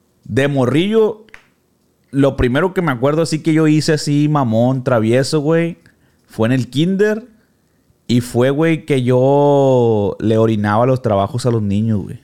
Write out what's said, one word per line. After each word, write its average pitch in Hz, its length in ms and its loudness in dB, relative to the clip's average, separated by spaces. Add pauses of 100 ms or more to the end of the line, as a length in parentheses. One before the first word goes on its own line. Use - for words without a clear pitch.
(240)
De 131 240 -2
morrillo, 160 800 0 (840)
lo 139 260 0
primero 147 360 0
que 190 80 -2
me 156 120 0
acuerdo 143 300 0
así 156 160 -4
que 165 120 -2
yo 156 160 2
hice 151 240 2
así, 147 380 0
mamón, 127 560 0
travieso, 123 560 0
güey, 165 380 -2 (480)
fue 110 200 -4
en 123 60 0
el 127 160 -2
kinder. 196 580 -2 (800)
Y 120 140 0
fue, 120 300 0
güey, 160 340 -2
que 135 160 0
yo 127 1160 2
le 110 180 0
orinaba 110 480 2
los 127 160 0
trabajos 104 460 -2
a - 20 0
los 117 140 -2
niños, 104 400 -2
güey. - 200 -14